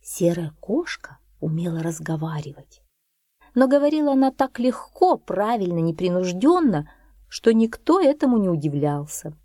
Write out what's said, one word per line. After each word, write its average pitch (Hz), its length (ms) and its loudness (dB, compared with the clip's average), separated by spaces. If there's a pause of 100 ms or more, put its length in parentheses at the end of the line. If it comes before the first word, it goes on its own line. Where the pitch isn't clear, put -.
Серая 170 600 -4
кошка - 580 -8 (220)
умела 165 420 -4
разговаривать. 160 1000 -8 (720)
Но 254 140 4
говорила 294 440 2
она 269 180 2
так - 280 -4
легко, 254 580 0
правильно, 196 600 -2
непринуждённо, 180 1120 0 (380)
что - 240 0
никто 226 480 2
этому 277 380 2
не 196 100 0
удивлялся. 147 960 -4